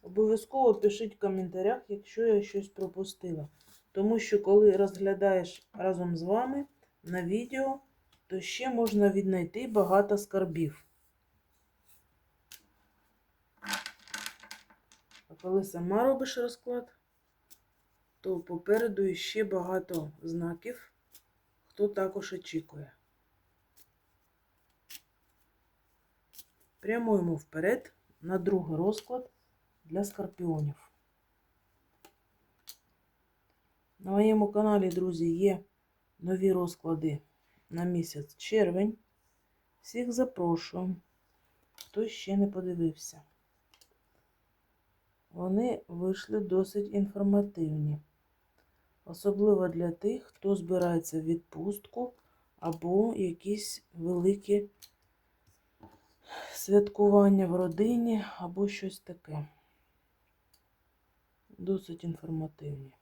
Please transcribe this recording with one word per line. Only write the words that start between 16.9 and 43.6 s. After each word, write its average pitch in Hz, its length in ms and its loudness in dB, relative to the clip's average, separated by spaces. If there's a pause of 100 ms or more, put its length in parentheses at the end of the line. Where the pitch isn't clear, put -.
то 185 200 -4
попереду 202 640 -2
іще 190 420 -2
багато 185 680 -4 (100)
знаків, 170 680 -8 (760)
хто 208 220 -2
також 196 440 -4
очікує. 151 600 -10 (4000)
Прямуємо 208 540 2
вперед 175 600 -2 (260)
на 180 180 -4
другий 175 380 -2
розклад 220 540 -4 (540)
для 170 200 -4
скорпіонів. 165 840 -6 (3000)
На 190 120 -10
моєму 208 420 4
каналі, 208 360 2
друзі, 170 480 0
є 185 240 2 (580)
нові 185 340 0
розклади 160 640 -2 (520)
на 170 140 -6
місяць 170 520 -4
червень. 208 600 0 (840)
Всіх 240 300 -6
запрошую, 180 840 -2 (760)
хто - 360 -8
ще 196 280 -4
не 202 100 4
подивився. 175 760 -4 (2000)